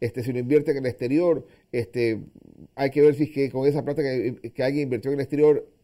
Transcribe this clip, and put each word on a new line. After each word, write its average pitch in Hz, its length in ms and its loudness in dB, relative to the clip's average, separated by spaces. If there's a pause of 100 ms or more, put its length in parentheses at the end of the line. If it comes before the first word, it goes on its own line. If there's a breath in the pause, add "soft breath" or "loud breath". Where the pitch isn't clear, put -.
este, 120 220 -4
si 127 100 -4
lo 120 60 -4
invierte 147 340 2
en 139 60 -2
el 135 80 -4
exterior, 143 600 0 (260 loud breath)
este, 117 460 -2 (560)
hay 135 160 -2
que 147 100 0
ver 147 140 8
si 147 100 -2
es 143 60 -4
que 139 200 -2
con 131 160 -2
esa 143 180 0
plata 147 180 -4
que, 123 500 -4
que - 100 -6
alguien 143 220 -2
invirtió 123 260 -4
en 143 80 -2
el 139 40 -2
exterior, 147 440 2 (180)